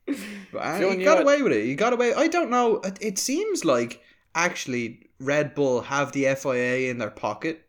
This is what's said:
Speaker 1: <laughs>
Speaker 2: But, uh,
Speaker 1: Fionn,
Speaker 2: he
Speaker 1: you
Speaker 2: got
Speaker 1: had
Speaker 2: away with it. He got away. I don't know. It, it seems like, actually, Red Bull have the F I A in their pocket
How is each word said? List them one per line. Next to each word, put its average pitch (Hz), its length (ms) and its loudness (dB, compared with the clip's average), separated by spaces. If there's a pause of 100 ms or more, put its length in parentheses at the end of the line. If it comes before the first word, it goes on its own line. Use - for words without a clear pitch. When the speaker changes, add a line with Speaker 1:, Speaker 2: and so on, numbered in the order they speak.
Speaker 1:
<laughs> 277 100 -4 (360)
Speaker 2:
But, - 60 -6
uh, 160 200 -4
Speaker 1:
Fionn, 190 140 2
Speaker 2:
he 185 60 -2
Speaker 1:
you 185 60 0
Speaker 2:
got - 120 8
Speaker 1:
had 285 80 4
Speaker 2:
away 285 160 4
with 208 120 2
it. 107 120 2
He 127 100 -2
got 226 200 2
away. 240 180 2
I 311 140 2
don't 320 240 0
know. 240 340 2
It, 190 160 -8
it 202 180 -4
seems 359 460 -2
like, 120 380 0 (320)
actually, 135 760 -4 (100)
Red 139 360 0
Bull 127 280 2
have 139 300 -2
the 139 140 0
F 135 180 0
I 131 120 0
A 127 340 0
in 120 80 -6
their 107 100 -4
pocket 151 600 -6